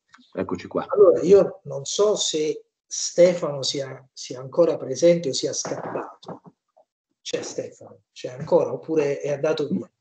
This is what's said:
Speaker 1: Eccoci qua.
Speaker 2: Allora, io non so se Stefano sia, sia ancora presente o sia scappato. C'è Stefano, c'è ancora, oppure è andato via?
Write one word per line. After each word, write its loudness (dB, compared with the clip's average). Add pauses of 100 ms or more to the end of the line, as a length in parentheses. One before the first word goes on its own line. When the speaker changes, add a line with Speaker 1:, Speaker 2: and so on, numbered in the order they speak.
(340)
Speaker 1:
Eccoci -8
qua. -4
Speaker 2:
Allora, 6
io 4
non -10
so 0
se -4 (240)
Stefano 0
sia, -6
sia -14
ancora 2
presente 4
o -2
sia -2
scappato. -10 (800)
C'è -6
Stefano, -12 (100)
c'è -12
ancora, 0
oppure -4
è -6
andato -2
via? -6 (120)